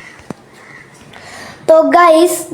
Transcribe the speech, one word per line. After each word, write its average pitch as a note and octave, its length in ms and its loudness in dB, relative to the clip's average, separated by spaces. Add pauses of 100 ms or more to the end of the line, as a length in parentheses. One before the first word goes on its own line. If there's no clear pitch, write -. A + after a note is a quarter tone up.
(1700)
তো D#4+ 80 2 (220)
গাইস, E4+ 360 2 (200)